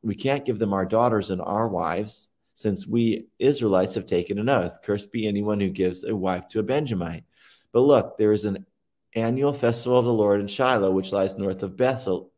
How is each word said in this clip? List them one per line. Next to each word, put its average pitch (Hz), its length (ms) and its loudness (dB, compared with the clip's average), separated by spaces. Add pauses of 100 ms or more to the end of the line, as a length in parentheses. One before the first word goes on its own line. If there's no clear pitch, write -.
We 104 120 -4
can't 139 320 -2
give 110 120 -2
them 104 140 0
our 95 140 0
daughters 110 440 2
and 90 120 -4
our 110 260 -2
wives, 90 600 -4 (260)
since 98 320 -4
we 113 400 0 (120)
Israelites 107 560 2
have 98 120 -6
taken 90 320 -2
an 110 100 -2
oath, 92 340 0
'Cursed 104 300 -4
be 110 140 -4
anyone 104 340 -2
who 98 80 0
gives 92 360 -2
a 110 120 -2
wife 92 320 -4
to 110 120 -4
a - 20 -2
Benjamite.' 101 640 -4 (480)
But 120 80 4
look, 135 360 4
there 107 160 4
is 104 140 0
an 95 180 -4 (500)
annual 127 380 0
festival 123 460 2
of 117 60 6
the 120 80 2
Lord 104 280 4
in 101 60 -4
Shiloh, 107 460 2
which 95 200 0
lies 95 240 0
north 98 260 -4
of 95 140 -8
Bethel, 120 600 -2